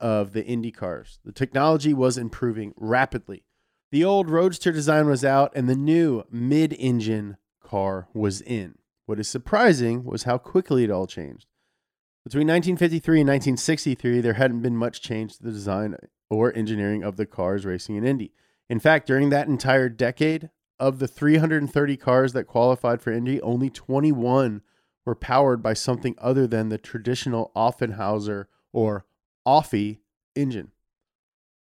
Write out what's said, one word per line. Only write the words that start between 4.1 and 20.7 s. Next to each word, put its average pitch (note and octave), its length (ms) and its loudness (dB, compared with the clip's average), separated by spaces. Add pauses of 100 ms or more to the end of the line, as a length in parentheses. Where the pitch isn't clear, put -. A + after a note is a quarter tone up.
Roadster E3+ 420 2
design D3+ 340 2
was C3+ 180 0
out, C#3 300 4
and B2+ 140 0
the C3 80 2
new D3+ 540 2
mid-engine A#2+ 1080 0 (260)
car F#2+ 520 -4
was G#2 260 -2
in. G#2+ 360 -8 (300)
What G#2+ 140 -6
is G#2+ 80 -8
surprising B2+ 760 2
was A2 180 -8
how B2 160 0
quickly C#3 460 0
it G#2 60 0
all F#2 160 -2
changed. D2+ 400 -16 (800)
Between D3 220 0
nineteen E3+ 300 2
fifty-three D#3+ 440 2
and C#3+ 60 4
nineteen C3+ 300 2
sixty-three, B2+ 640 -2
there A#2 140 0
hadn't A#2+ 280 0
been A#2+ 140 -2
much A2+ 260 -4
change A2 340 -8
to - 60 -20
the A2+ 100 -10
design G2+ 440 -4 (340)
or A2 260 2
engineering G#2+ 460 -2
of G2 140 -6
the G#2 100 -4
cars F#2+ 400 -4
racing F#2 300 -6
in A2 100 -2
Indy. C3 260 -2 (360)
In A2+ 120 -2
fact, D#3 260 2
during C#3 240 2
that C#3+ 180 0
entire C3 400 2
decade, D3+ 640 -2 (280)